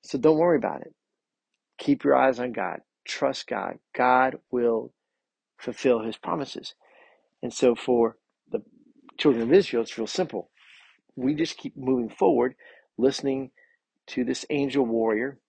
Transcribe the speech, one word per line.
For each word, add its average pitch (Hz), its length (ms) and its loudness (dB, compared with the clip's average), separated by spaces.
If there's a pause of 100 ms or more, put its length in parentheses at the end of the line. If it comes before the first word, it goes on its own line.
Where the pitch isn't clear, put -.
So 139 140 -6
don't 156 180 4
worry 170 200 2
about 92 240 -4
it. - 120 -18 (840)
Keep - 240 0
your 139 120 6
eyes 131 240 4
on 123 120 -4
God. 92 300 -6 (240)
Trust - 420 -4
God. 95 320 -6 (140)
God 127 420 4 (160)
will 117 420 0 (640)
fulfill 120 460 0
his 113 120 -6
promises. - 600 -8 (680)
And 120 100 -6
so 123 220 4
for 117 440 0 (340)
the - 100 -4 (560)
children 117 260 2
of 120 100 2
Israel, 151 280 2
it's - 160 -8
real 113 80 -4
simple. 131 460 -6 (640)
We 131 180 0
just 156 240 -4
keep - 180 -12
moving 127 340 0
forward, 131 460 2 (420)
listening 135 520 -2 (580)
to - 160 -4
this 123 280 -4
angel 139 340 0
warrior 113 640 0